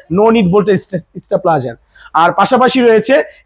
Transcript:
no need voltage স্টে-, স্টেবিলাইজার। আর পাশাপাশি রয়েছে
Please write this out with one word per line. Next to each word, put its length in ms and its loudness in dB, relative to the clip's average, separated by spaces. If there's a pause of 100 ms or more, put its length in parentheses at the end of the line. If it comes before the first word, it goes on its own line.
(120)
no 120 0
need 220 2
voltage 300 0
স্টে-, 220 -8
স্টেবিলাইজার। 760 -4 (380)
আর 200 0
পাশাপাশি 480 0
রয়েছে 420 2 (240)